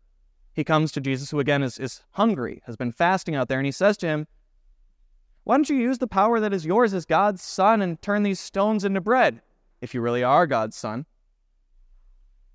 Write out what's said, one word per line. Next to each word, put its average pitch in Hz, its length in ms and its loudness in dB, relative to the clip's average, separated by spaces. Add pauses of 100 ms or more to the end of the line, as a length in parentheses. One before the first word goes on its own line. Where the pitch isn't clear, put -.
(540)
he 156 100 -2
comes 156 280 2
to 139 100 -4
Jesus, 135 280 -4
who 151 80 -4
again 143 240 2
is, 127 160 -6
is - 240 -10 (100)
hungry, 190 520 -2
has 117 140 -12
been 120 140 -4
fasting 175 420 0
out 131 140 -2
there, 131 100 -2
and 135 80 -2
he 139 60 -2
says 202 260 2
to 175 80 -6
him, 151 200 -2 (1200)
"Why 220 120 2
don't 294 120 2
you 285 80 0
use 247 220 0
the 254 80 -4
power 220 320 2
that 214 140 -2
is 175 120 -2
yours 196 300 2
as 170 100 -4
God's 185 380 0
son 208 400 2
and 175 180 -4
turn 208 220 0
these 196 160 0
stones 202 460 0
into 196 160 -2
bread, 202 420 2 (380)
if - 120 -12
you 123 80 -4
really 120 220 0
are 147 240 4
God's 113 300 -2
son?" 117 280 -8 (1500)